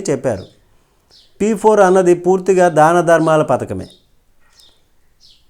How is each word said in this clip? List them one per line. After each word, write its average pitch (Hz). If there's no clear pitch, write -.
చెప్పారు. 123
పీ 214
ఫోర్ 214
అన్నది 180
పూర్తిగా 185
దాన 160
ధర్మాల 160
పథకమే. 107